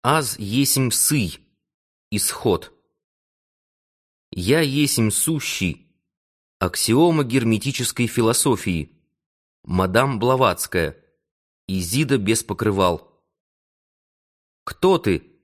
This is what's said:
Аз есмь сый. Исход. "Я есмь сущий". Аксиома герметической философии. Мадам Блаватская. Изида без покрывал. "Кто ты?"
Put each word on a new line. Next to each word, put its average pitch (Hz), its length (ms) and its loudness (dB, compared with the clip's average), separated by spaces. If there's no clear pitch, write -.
Аз 143 380 0
есмь 123 500 0
сый. 113 480 0
Исход. - 640 -2
"Я 117 280 0
есмь 135 500 0
сущий". - 760 -4
Аксиома 147 640 2
герметической 120 840 -2
философии. 110 840 0
Мадам 98 560 0
Блаватская. 101 800 0
Изида 101 500 0
без 107 240 0
покрывал. 95 800 -2
"Кто 185 340 2
ты?" - 340 -2